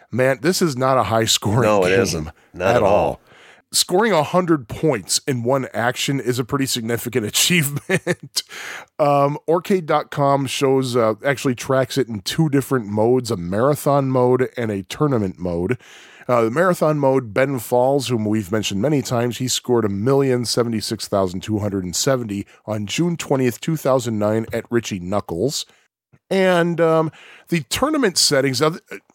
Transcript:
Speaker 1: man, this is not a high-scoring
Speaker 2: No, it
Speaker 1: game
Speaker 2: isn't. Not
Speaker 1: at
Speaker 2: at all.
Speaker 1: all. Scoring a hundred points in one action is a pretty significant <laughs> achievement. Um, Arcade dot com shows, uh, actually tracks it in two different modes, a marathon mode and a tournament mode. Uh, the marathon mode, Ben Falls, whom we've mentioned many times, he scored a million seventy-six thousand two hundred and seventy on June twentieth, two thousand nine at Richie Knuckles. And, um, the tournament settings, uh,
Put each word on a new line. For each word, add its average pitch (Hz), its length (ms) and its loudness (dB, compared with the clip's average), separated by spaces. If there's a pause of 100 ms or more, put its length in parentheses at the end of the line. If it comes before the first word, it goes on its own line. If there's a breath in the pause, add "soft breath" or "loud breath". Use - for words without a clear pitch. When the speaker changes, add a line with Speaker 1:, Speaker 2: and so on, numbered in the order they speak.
(120)
Speaker 1:
man, 127 300 2
this 185 200 0
is 151 140 0
not 131 200 2
a 117 80 2
high-scoring 110 580 2
Speaker 2:
No, 104 220 4
it 90 60 2
Speaker 1:
game 95 100 4
Speaker 2:
isn't. 80 300 -2 (240 soft breath)
Not 90 140 0
Speaker 1:
at 117 80 4
Speaker 2:
at 110 80 4
all. 95 80 4
Speaker 1:
all. 80 280 0 (500 soft breath)
Scoring 202 420 2
a 156 100 4
hundred 165 440 0
points 127 600 -2
in 123 160 -2
one 127 320 0
action 123 460 -2
is 120 180 -2
a 131 60 -2
pretty 139 200 -2
significant 117 600 -2
<laughs> 101 60 -6
achievement. 165 1080 -2 (560 loud breath)
Um, 143 480 2
Arcade 180 380 0
dot 147 260 -2
com 139 360 2
shows, 131 500 0
uh, 110 260 4
actually 135 320 0
tracks 131 440 -2
it 117 100 0
in 110 120 -8
two - 280 0
different 131 380 0
modes, 113 440 2
a 110 60 -2
marathon 135 720 0
mode 127 460 2
and 117 140 -4
a 98 140 -4
tournament 117 540 -2
mode. 90 400 -2 (480 loud breath)
Uh, 123 160 2
the 113 80 2
marathon 160 480 2
mode, 131 340 2
Ben 135 260 0
Falls, 123 500 0
whom 113 160 0
we've 107 280 -2
mentioned 101 300 -2
many 143 180 2
times, 120 360 -2
he 127 120 -4
scored 117 360 0
a 101 60 -2
million 123 560 2
seventy-six 117 600 -4
thousand 95 340 -2
two 107 180 -4
hundred 98 260 -4
and 87 100 -8
seventy 117 520 -2 (180 soft breath)
on 107 220 -6
June 165 320 -2
twentieth, 131 420 0
two 160 160 -2
thousand 123 420 0
nine 110 320 0
at 117 200 -6
Richie 113 280 -2
Knuckles. 95 680 -4 (640 soft breath)
And, 175 500 2
um, 160 320 2 (360 loud breath)
the 165 160 -2
tournament 269 520 0
settings, 135 440 2
uh, 160 180 0 (360)